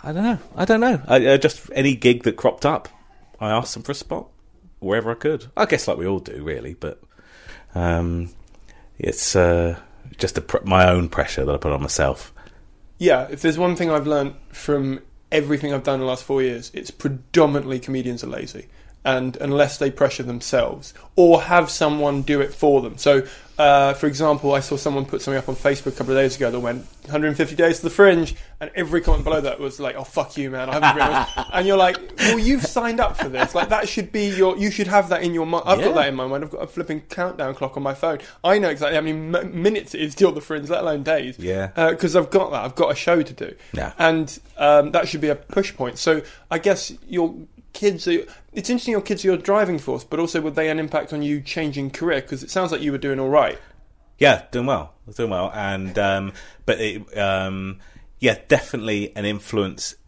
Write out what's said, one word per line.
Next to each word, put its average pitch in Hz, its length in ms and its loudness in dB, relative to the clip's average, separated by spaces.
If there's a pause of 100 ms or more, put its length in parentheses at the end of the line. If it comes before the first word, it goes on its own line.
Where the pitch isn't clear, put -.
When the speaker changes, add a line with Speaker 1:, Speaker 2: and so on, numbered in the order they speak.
Speaker 1:
I 151 100 -10
don't 185 120 -2
know. 226 140 0 (180)
I 180 80 2
don't 220 160 4
know. 233 260 2
I, 127 200 6
uh, 135 120 8
just - 380 0
any 135 180 4
gig 123 300 4
that 113 120 4
cropped - 300 0
up, - 220 0 (520)
I 107 100 -2
asked 120 240 -2
them - 100 -14
for 143 80 -8
a - 20 -6
spot - 320 -10 (540)
wherever 110 320 0
I - 20 -4
could. 151 320 -4 (100)
I 220 100 2
guess 170 200 0
like 90 100 0
we 90 120 -4
all 98 100 -2
do, - 240 -12
really, 73 320 -8
but, - 260 -12 (760)
um, 85 540 -2 (680)
it's, - 380 -2
uh, 85 400 4 (420)
just - 200 -2
a - 20 0
pr-, - 240 -2
my 92 240 6
own 90 200 4
pressure - 360 -2
that 71 100 0
I 69 40 -2
put 76 140 -2
on 69 100 -2
myself. 71 500 -2 (680)
Speaker 2:
Yeah, 139 320 4
if 143 120 -10
there's 160 160 2
one 175 180 2
thing 170 140 0
I've 147 160 0
learned 143 280 0 (160)
from 135 500 -4 (300)
everything 147 440 0
I've 135 80 -4
done 139 120 0
in 131 60 -4
the 131 60 -2
last 127 180 -4
four 135 180 0
years, 120 300 -4
it's - 180 -12
predominantly 139 880 0
comedians 123 460 -6
are 127 40 -10
lazy. - 400 -12 (360)
And 127 320 0
unless 143 420 2
they 139 140 0
pressure 135 320 0
themselves - 680 -4 (220)
or 170 280 8
have 175 280 4
someone 147 520 0
do 143 180 0
it 143 120 0
for 143 300 4
them. 113 160 -10
So, 139 240 4 (340)
uh, 143 380 6
for 151 140 0
example, 143 440 2
I 139 60 4
saw 139 180 -4
someone 139 300 -2
put - 160 -6
something 139 160 -2
up 127 100 -6
on 131 60 -4
Facebook 139 320 0
a 135 60 -2
couple 131 200 -4
of 135 60 4
days 135 160 2
ago 127 160 -2
that 123 80 -4
went, 123 260 -4 (240)
"Hundred 151 200 0
and 143 80 -2
fifty 156 180 -2
days 165 240 4
to - 60 -12
the 165 60 -2
Fringe," 180 440 6 (260)
and 156 140 -10
every 170 260 -2
comment 151 220 4
below 156 180 0
that 135 200 -6
was 139 180 -8
like, 131 160 -6
"Oh, 135 80 -10
fuck - 340 -6
you, 135 140 -6
man, 131 180 -8
I 131 60 -4
haven't 147 220 4
written 135 260 2
it." - 280 -6
Speaker 1:
<laughs> - 40 -10
Speaker 2:
And 185 140 0
you're 196 80 4
like, 185 220 4 (200)
"Well, 226 220 2
you've 240 260 2
signed 233 320 -2
up 208 180 0
for - 120 -4
this. 131 260 -2
Like, 165 140 0
that 214 200 0
should - 220 -6
be 208 160 -2
your, 190 320 2
you 202 140 -2
should 202 160 -4
have 196 220 4
that 175 120 0
in 175 120 -2
your 165 120 -2
mind." 170 220 -2
I've 196 100 4
got 170 120 0
Speaker 1:
Yeah. - 40 0
Speaker 2:
that 143 140 4
in 135 80 -4
my 131 100 -4
mind. 139 160 -4
I've 147 80 -10
got - 140 -8
a - 20 -8
flipping 160 360 -6
countdown 160 520 -6
clock 135 220 -6
on 139 80 -6
my 139 100 -4
phone. 156 240 -2 (240)
I 190 160 4
know 185 120 2
exactly 151 260 -2
how 156 60 2
many 156 140 -4 (220)
m-, 170 240 -4
minutes 208 320 0
it - 60 -8
is 151 160 -6
till 185 160 4
the 147 80 -8
Fringe, 147 280 -8
let 170 140 -2
alone 147 220 -2
days. 139 340 -2
Speaker 1:
Yeah. 92 380 -4
Speaker 2:
Uh, 165 180 2
'cause 165 220 0
I've 170 140 2
got 190 200 2
that. 120 140 -4
I've 131 100 -10
got - 160 2
a - 60 -2
show 170 260 2
to - 100 -8
do. - 220 -10 (180)
Speaker 1:
Yeah. - 280 -6
Speaker 2:
And, 160 360 2 (220)
um, 147 320 4
that 170 160 0
should 156 140 -6
be 151 80 0
a 143 80 0
push - 400 -4
point. 123 220 -6
So 160 240 0 (280)
I 160 80 -2
guess 185 340 0 (160)
your 170 240 -2 (400)
kids 190 360 -2
are, 170 100 2 (360)
it's 214 160 -6
interesting 240 220 -2
your 202 100 0
kids - 200 -6
are 190 60 2
your 180 80 2
driving 185 420 0
force, 127 240 -6
but - 160 -6
also 165 220 -2
were 156 100 -4
they 156 200 -2
an 156 80 -2
impact 156 340 -4
on 147 100 -6
you 147 200 -4
changing 143 480 -6
career? 156 320 -2
'Cause 131 200 -10
it - 80 -16
sounds 180 220 -2
like 160 80 -4
you 147 100 -2
were 139 60 -4
doing 135 240 -4
all 131 80 -2
right. 135 300 4 (600)
Speaker 1:
Yeah, 131 320 6
doing 123 140 -2
well. 104 300 -2
I - 140 -20
was 107 80 -16
doing 117 120 -2
well. 92 260 -2
And, 98 440 -4
um, 98 340 0 (320)
but 117 160 0
it, 107 380 -6
um, 95 600 -2 (380)
yeah, 117 200 2 (100)
definitely 107 680 0
an 104 120 -6
influence. 101 680 -4 (140)